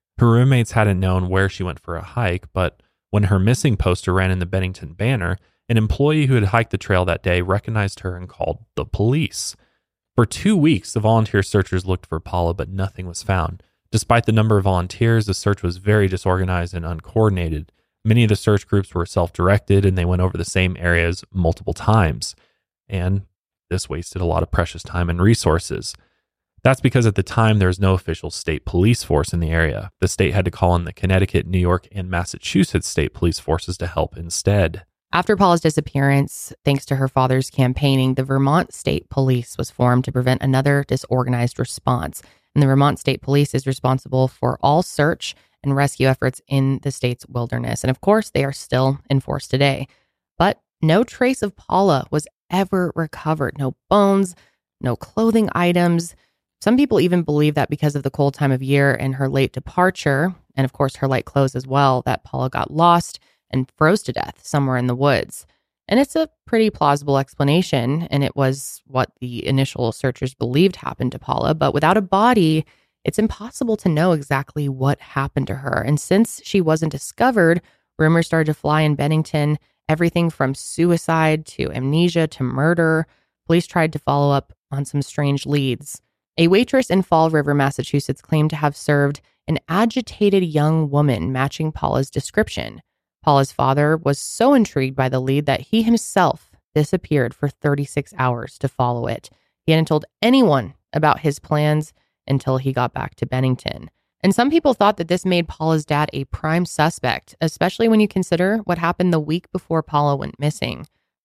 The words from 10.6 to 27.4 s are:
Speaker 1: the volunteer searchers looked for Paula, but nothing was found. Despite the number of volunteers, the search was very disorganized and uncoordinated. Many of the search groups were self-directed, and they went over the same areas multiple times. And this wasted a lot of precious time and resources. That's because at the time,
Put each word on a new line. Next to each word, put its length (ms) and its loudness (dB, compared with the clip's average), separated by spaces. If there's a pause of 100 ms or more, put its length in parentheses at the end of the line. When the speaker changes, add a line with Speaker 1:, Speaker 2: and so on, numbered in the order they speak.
Speaker 1:
the 80 -4
volunteer 420 2
searchers 420 -2
looked 220 -4
for 140 -8
Paula, 340 -2
but 140 -8
nothing 380 -8
was 160 -12
found. 400 -2 (280)
Despite 360 0
the 60 2
number 240 2
of 80 2
volunteers, 640 0
the 80 -2
search 280 -2
was 140 -4
very 320 2
disorganized 640 -2
and 140 -8
uncoordinated. 840 -2 (320)
Many 180 4
of 60 4
the 80 2
search 300 -2
groups 280 -2
were 100 -2
self-directed, 800 2
and 140 2
they 60 0
went 180 0
over 160 -2
the 60 -6
same 340 -2
areas 540 0
multiple 420 -2
times. 600 0 (540)
And 340 -2 (460)
this 200 -6
wasted 340 -10
a 40 0
lot 180 0
of 80 -8
precious 320 -2
time 260 -4
and 100 -2
resources. 720 0 (680)
That's 180 2
because 260 2
at 100 0
the 80 0
time, 340 2